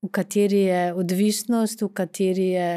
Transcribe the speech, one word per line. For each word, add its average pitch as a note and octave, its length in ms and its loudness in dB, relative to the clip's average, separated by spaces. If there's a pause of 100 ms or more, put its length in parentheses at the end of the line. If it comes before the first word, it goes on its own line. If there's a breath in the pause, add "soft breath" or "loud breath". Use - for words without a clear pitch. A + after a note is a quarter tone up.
v G3 80 -6
kateri G3+ 560 2
je F3+ 140 2 (180)
odvisnost, G#3+ 840 0
v G3 100 -2
kateri F#3 600 -2
je F3 200 0